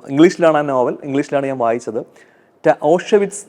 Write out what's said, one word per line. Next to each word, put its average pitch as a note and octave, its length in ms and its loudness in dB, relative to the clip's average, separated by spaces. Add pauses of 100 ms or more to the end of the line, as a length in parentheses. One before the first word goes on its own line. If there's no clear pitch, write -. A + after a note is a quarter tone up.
ഇംഗ്ലീഷിലാണ് D#3 480 2
ആ D3 40 0
നോവൽ, C3+ 420 -2
ഇംഗ്ലീഷിലാണ് C#3 420 -4
ഞാൻ C3+ 120 -6
വായിച്ചത്. A#2+ 460 -4 (640)
ട-, D3+ 160 4
ഓഷവിറ്റ്സ് G3 640 0